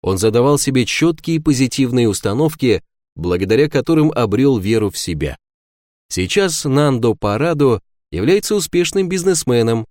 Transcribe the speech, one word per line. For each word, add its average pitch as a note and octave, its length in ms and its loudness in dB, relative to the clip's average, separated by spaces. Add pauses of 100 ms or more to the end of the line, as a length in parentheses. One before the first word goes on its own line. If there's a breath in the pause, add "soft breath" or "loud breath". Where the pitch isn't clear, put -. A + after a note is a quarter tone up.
Он F#2+ 160 -2
задавал A#2+ 400 2
себе C3 260 0
чёткие D#3+ 560 -2
позитивные B2+ 680 0
установки, A#2+ 720 0 (340)
благодаря F#2+ 520 0
которым D#3 440 2
обрёл A#2+ 460 2
веру G#2 320 0
в - 80 -12
себя. D2 380 -6 (720)
Сейчас E3 560 -2
Нандо C3 500 2
Парадо C3 680 0 (300)
является E3 440 0
успешным F3 540 -2
бизнесменом. B2 840 0